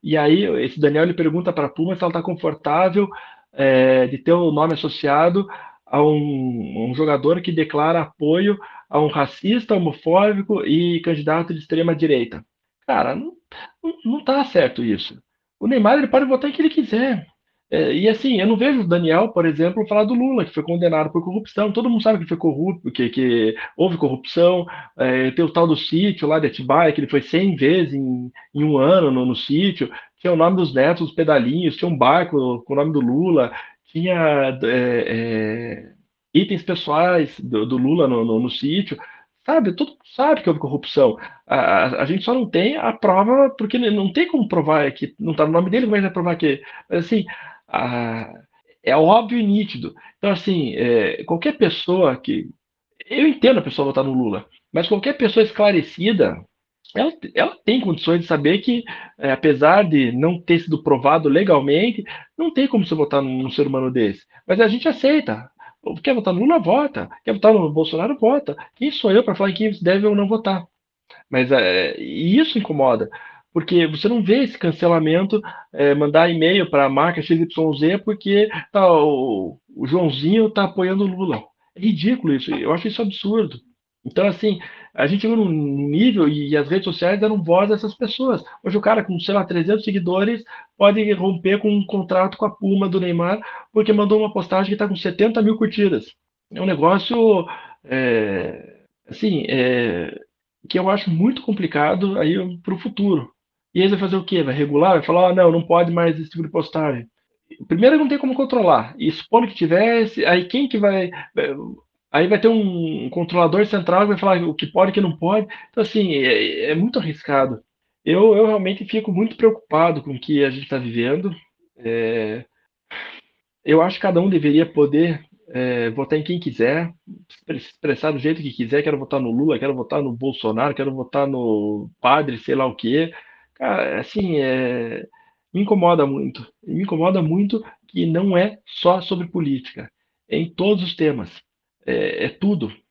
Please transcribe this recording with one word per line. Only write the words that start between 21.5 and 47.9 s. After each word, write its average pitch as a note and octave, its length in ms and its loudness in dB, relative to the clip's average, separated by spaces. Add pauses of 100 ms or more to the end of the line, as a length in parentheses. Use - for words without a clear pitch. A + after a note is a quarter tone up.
Todo A3+ 180 -2
mundo A3 120 0
sabe A3 180 2
que D#3+ 80 -10
foi E3 80 -4
corrupto, E3+ 560 -4
que, B2 160 -2
que A#2 480 0 (200)
houve E3+ 200 0
corrupção. E3+ 720 0 (300)
É, B2+ 360 0
tem E3+ 120 2
o - 80 -2
tal E3+ 140 4
do D#3 100 2
sítio F3+ 520 -2
lá D#3 100 2
de D#3 80 0
Atibaia, C#3+ 460 0
que D3 80 -2
ele C3+ 80 -4
foi C#3 140 0
cem F3+ 340 0
vezes C#3+ 380 2
em, B2+ 360 -6 (240)
em D3 100 0
um D3+ 140 2
ano D#3 320 4
no, B2+ 140 0
no B2+ 100 0
sítio. E3 560 -2 (300)
Tinha F3+ 120 0
o E3+ 40 2
nome E3+ 200 4
dos E3 160 0
netos, D3+ 360 0
os - 60 -14
pedalinhos, D#3 640 0
tinha F3+ 120 -4
um D#3+ 100 -2
barco B2+ 680 2
com - 80 -8
o C#3 40 -2
nome D3 160 0
do D3 80 0
Lula, C3 520 2 (400)
tinha, D#3 720 0
é, B2 460 0
é, A2+ 840 -6 (420)
itens F#3+ 280 0
pessoais E3 760 -2
do, A#2 260 -4
do B2+ 100 -4
Lula C#3 300 2
no, A#2+ 180 0
no, A2+ 140 0
no B2 120 -2
sítio. D#3 460 -4 (480)
Sabe, C4 300 2
todo - 160 -4
mundo - 80 -20 (160)
sabe C#4+ 280 2
que - 60 0
houve D3+ 120 0
corrupção. C3+ 560 0 (300)
A, - 100 0
a, B2+ 460 2
a - 20 0
gente F3+ 200 -4
só A#3+ 100 0
não B3+ 140 0
tem G#3 280 0
a A3+ 160 -2
prova, A3 580 4
porque A3+ 280 -4
não G#3 340 0
tem F4 160 0
como B3+ 200 0
provar D3+ 440 0
que - 260 -10
não D#3+ 160 -4
tá D3+ 120 2
no D#3 60 0
nome F3 180 2
dele, A#3+ 160 0
como G#3 100 0
é - 20 2
que G3 60 0
vai F#3 80 -2
provar F3 240 -2
que. C#3+ 260 0 (280)
Mas, E3+ 160 -2
assim, G#3 180 0 (440)
a, A#2 640 -6 (500)